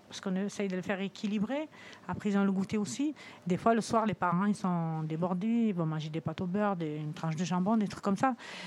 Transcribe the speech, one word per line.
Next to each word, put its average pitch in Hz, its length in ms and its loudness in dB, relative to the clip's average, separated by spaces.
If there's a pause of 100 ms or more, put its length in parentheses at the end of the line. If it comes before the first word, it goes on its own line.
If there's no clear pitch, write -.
parce - 120 -12
qu'on 190 140 -2
essaye 202 320 -2
de 185 80 -2
le 185 80 -2
faire 190 180 -2
équilibré. 220 680 -2 (400)
Après, 185 220 -2
ils 196 60 4
ont 196 60 4
le 196 80 4
goûter 190 280 0
aussi. 254 360 -2 (320)
Des 175 100 2
fois, 233 180 6
le 226 60 4
soir, 220 260 2
les 185 80 2
parents, 180 320 2
ils 208 100 4
sont 165 480 0
débordés, 185 640 0
ils 196 60 2
vont 170 120 2
manger 156 220 -2
des 160 120 -4
pâtes 160 200 -4
au 185 60 -2
beurre, 202 280 2
des, 156 220 -4
une 151 160 -4
tranche 160 240 -2
de 180 80 0
jambon, 185 320 2
des 208 100 4
trucs - 160 -6
comme 202 140 2
ça. 262 180 2 (320)